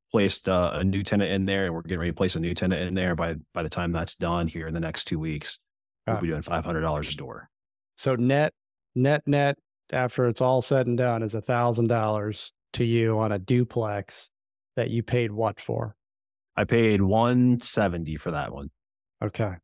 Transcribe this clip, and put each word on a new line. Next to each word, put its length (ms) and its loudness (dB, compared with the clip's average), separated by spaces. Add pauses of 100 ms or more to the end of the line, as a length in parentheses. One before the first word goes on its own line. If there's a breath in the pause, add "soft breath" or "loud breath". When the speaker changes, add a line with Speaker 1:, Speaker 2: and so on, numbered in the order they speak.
(100)
Speaker 1:
placed, 380 2
uh, 260 2
a 100 0
new 180 0
tenant 300 0
in 120 0
there, 220 0
and 80 -2
we're 80 -8
getting 160 -4
ready 120 -2
to 60 -6
place 200 0
a 40 -2
new 140 -2
tenant 280 0
in 120 -4
there. 220 0
By, 200 -2 (160)
by 100 -4
the 60 -4
time 220 -4
that's 240 -4
done 340 -2
here 200 -8
in 60 -6
the 60 -4
next 260 -6
two 120 -4
weeks, 420 -6 (460)
we'll 100 0
Speaker 2:
Got 60 -6
Speaker 1:
be 60 -2
Speaker 2:
it. 40 -2
Speaker 1:
doing 100 -6
five 220 -4
hundred 180 -4
dollars 300 -4
a 40 -8
door. 320 -14 (480)
Speaker 2:
So 200 0
net, 360 2 (420)
net, 320 2
net, 320 2 (340)
after 340 0
it's 140 0
all 220 4
said 240 2
and 120 0
done, 240 2
is 120 -4
a 60 -4
thousand 480 2
dollars 640 0 (220)
to 100 0
you 340 4
on 140 2
a 60 0
duplex 920 -2 (460)
that 140 -2
you 120 0
paid 300 0
what 280 -2
for? 360 -6 (600)
Speaker 1:
I 80 2
paid 380 4
one 580 4
seventy 560 -2
for 160 -8
that 200 -6
one. 180 -12 (520)
Speaker 2:
Okay. 420 -2